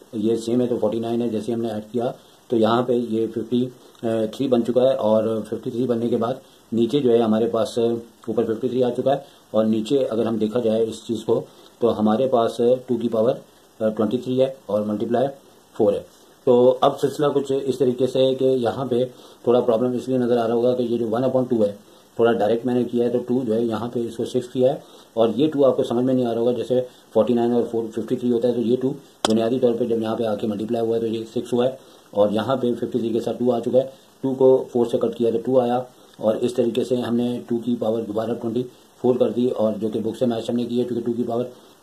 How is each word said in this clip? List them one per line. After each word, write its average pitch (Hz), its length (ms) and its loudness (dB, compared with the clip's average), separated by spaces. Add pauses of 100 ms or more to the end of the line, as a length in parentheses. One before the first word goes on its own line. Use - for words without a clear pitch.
(160)
ये 113 200 0
same 117 240 -2
है 123 60 2
तो 117 120 -2
फ़ोर्टी 110 220 0
नाइन 117 220 -2
है, 120 80 -2
जैसे 107 220 -4
हमने 117 180 -4
ऐड 107 200 -8
किया 120 240 -4 (360)
तो 120 60 2
यहाँ 113 260 4
पे 123 120 0
ये 113 320 0
फिफ्टी 120 400 -2 (380)
थ्री 113 440 -2
बन 123 140 4
चुका 120 200 2
है। 131 140 4
और 110 460 2
फिफ्टी 117 280 -8
थ्री 120 160 -2
बनने 117 220 -2
के 113 80 2
बाद 117 240 -4 (320)
नीचे 117 280 2
जो 131 100 4
है 113 100 6
हमारे 110 260 2
पास 110 280 -2 (540)
ऊपर 113 160 -2
फिफ्टी 113 240 -2
थ्री 123 140 -2
आ 120 80 2
चुका 127 220 0
है 139 120 -4 (300)
और 110 120 4
नीचे 110 380 0
अगर 113 220 -2
हम 113 120 -2
देखा 107 220 -2
जाए 113 240 0
इस 110 220 -6
चीज़ 107 180 -4
को 120 180 0 (380)
तो 117 80 2
हमारे 107 380 2
पास 117 340 0
टू 123 360 2
की 113 120 -2
पावर, 113 320 0 (400)
अ, 113 80 0
ट्वेंटी 107 300 0
थ्री 127 200 -4
है 131 180 0 (120)
और 104 180 0
मल्टीप्लाई 117 400 0 (500)
फ़ोर 101 180 4
है। 90 60 -4 (460)
तो 123 200 6 (160)
अब 143 140 4
सिलसिला 143 320 -2
कुछ 139 240 -2
इस 135 260 -2
तरीके 127 280 2
से 131 180 2
है 131 100 2
कि 131 100 0
यहाँ 127 420 0
पे 120 180 0 (420)
थोड़ा 123 140 4
प्रॉब्लम 123 340 2
इसलिए 127 240 -2
नज़र 120 200 2
आ 113 60 0
रहा 113 100 0
होगा 120 180 2
कि 127 120 -2
ये 113 140 -2
जो 113 80 -2
वन 110 160 -2
upon 127 280 0
टू 113 120 2
है 101 100 0 (440)
थोड़ा 117 160 4
डायरेक्ट 113 340 0
मैंने 123 180 0
किया 120 200 0
है 120 80 0
तो 123 60 0
टू 120 260 -2
जो 107 100 -2
है 117 120 0
यहाँ 113 220 -4
पे 120 120 -4
इसको 113 240 -6
सिक्स 127 240 -4
किया 127 240 2
है 160 100 -10 (340)
और 113 140 4
ये 117 180 2
टू 143 160 2
आपको 127 180 4
समझ 120 220 0
में 131 100 2
नहीं 127 120 2
आ 117 40 -2
रहा 113 100 -2
होगा। 120 120 2
जैसे 113 280 0 (340)
फ़ोर्टी 110 200 4
नाइन 120 180 2
और 120 100 2
फ़ोर 113 240 -4
फ़िफ्टी 110 300 -4
थ्री 120 140 -2
होता 120 180 2
है 120 60 0
तो 120 60 -2
ये 117 160 2
टू 131 140 -2 (380)
बुनियादी 113 300 2
तौर 123 140 4
पे 113 140 -2
जब 110 160 0
यहाँ 110 140 -2
पे 117 80 -2
आके 110 220 -2
मल्टीप्लाई 110 360 -2
हुआ 113 140 0
है 113 40 0
तो 113 60 -2
ये 110 180 -4
सिक्स 120 280 -6
हुआ 120 120 2
है 131 140 -2 (360)
और 104 180 2
यहाँ 110 240 0
पे 120 180 -2
फ़िफ्टी 120 240 -4
थ्री 113 120 -2
के 110 100 0
साथ 113 140 -4
टू 120 160 0
आ 117 100 0
चुका 117 180 0
है, 113 140 0 (300)
टू 135 120 -2
को 131 220 6 (160)
फ़ोर 120 140 2
से 120 120 -2
कट 113 160 -2
किया 117 160 0
तो 113 80 0
टू 131 200 0
आया 120 260 2 (360)
और 107 160 2
इस 120 200 -2
तरीके 127 280 0
से 127 120 0
हमने 120 400 -2 (120)
टू 117 100 -2
की 120 160 -2
पावर 113 260 -2
दोबारा 110 340 -4
ट्वेंटी 120 320 -4 (340)
फ़ोर 120 160 4
कर 117 140 2
दी, 123 180 0
और 110 240 0
जो 104 160 -4
कि 110 100 -4
बुक 110 180 -4
से 131 100 0
मैच 113 240 -2
हमने 120 140 -2
की 120 140 -2
है, 123 60 0
क्योंकि 117 200 -4
टू 120 80 -2
की 117 100 -4
पावर 120 280 -4 (320)